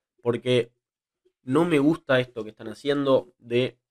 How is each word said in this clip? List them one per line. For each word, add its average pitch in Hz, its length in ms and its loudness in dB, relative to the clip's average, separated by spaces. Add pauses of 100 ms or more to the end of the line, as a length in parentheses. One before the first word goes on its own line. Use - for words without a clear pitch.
(220)
porque 120 520 -2 (680)
no 139 220 0
me 165 160 2
gusta 139 400 2
esto 123 240 -6
que 107 60 -16
están 110 180 -18
haciendo 139 720 -2
de 120 420 -2 (120)